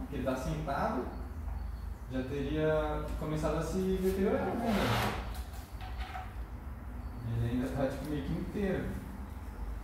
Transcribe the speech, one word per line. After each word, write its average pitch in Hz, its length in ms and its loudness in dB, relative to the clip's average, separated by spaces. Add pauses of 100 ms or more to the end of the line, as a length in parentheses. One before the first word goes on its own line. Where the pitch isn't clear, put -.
(100)
que - 80 -4
ele - 80 0
tá 131 100 2
sentado, 156 680 0 (1080)
já 131 120 0
teria 151 800 2 (160)
começado 156 380 2
a - 40 2
se 175 160 0 (240)
deteriorar, 196 460 4
né, 233 180 0
velho? 170 480 4 (2250)
Ele 117 140 2 (120)
ainda - 120 0
tá, 135 140 4
tipo, - 200 -4
meio 147 140 0
que - 100 -2
inteiro. 190 500 0 (1000)